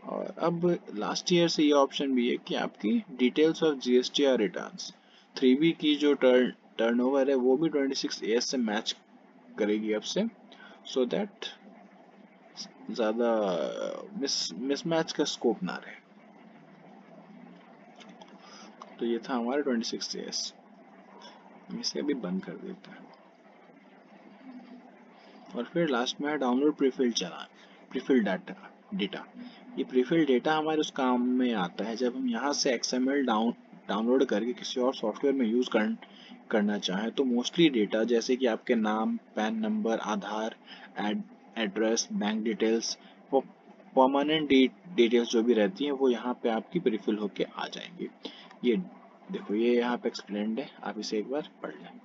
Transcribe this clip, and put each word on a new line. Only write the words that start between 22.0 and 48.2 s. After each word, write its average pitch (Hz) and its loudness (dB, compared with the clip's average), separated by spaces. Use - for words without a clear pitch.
अभी 147 0
बंद 185 -4
कर - -12
देते - -14
हैं। - -20
और 120 -4
फिर 165 0
last 127 -2
में 147 -2
है 151 -2
download 135 2
prefill 131 2
चलान, 80 -6
prefill 254 2
data, - -6
data। 190 -6
ये 135 -2
prefill 127 2
data 135 4
हमारे 156 0
उस 151 0
काम 127 2
में 127 2
आता 95 -4
है 110 -6
जब 123 0
हम 131 -2
यहाँ 120 -2
से 143 0
एक्सएमएल 131 0
डाउन-, - -2
download 117 2
करके 120 -2
किसी - -6
और 127 2
software 135 -2
में 127 2
यूज़ 120 0
कर-, 110 0
करना 104 2
चाहें, 98 -4
तो 139 0
mostly 127 2
data 110 2
जैसे 117 0
कि 127 0
आपके 113 0
नाम, 110 0
पैन 110 -4
number, 110 -2
आधार, 107 -4
एड-, 104 -2
address, 110 0
bank 107 -2
details, 113 0
वो 139 4
permanent 139 4
डि-, 131 4
details 117 4
जो 113 2
भी 120 4
रहती 104 2
हैं, 147 -2
वो 135 2
यहाँ 123 0
पे 123 0
आपकी 113 -2
prefill 107 -2
होके 104 -4
आ - -8
जाएंगी। - -12